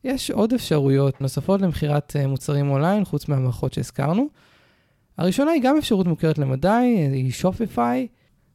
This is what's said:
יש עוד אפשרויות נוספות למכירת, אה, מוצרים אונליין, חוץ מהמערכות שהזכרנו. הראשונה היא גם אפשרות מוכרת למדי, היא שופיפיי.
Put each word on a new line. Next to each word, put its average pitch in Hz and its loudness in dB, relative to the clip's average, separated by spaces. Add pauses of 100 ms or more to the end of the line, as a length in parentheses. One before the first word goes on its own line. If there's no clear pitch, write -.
יש 262 -4
עוד 220 2
אפשרויות 139 2
נוספות 147 0
למכירת, 147 -2
אה, 143 0
מוצרים 143 -2
אונליין, 170 2
חוץ - -6
מהמערכות 131 -2
שהזכרנו. 156 -2 (920)
הראשונה 233 2
היא 330 2
גם 269 4
אפשרות 196 0
מוכרת 160 0
למדי, 170 2
היא 131 -2
שופיפיי. 233 -2 (480)